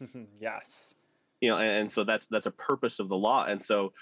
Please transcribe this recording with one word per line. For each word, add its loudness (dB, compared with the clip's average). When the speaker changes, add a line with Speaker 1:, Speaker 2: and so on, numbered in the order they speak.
Speaker 1:
<laughs> -18
Yes. -10
Speaker 2:
You 4
know, 4
and, 2
and -4
so 0
that's, 0
that's 0
a 0
purpose -2
of -4
the 2
law. 4
And -2
so 2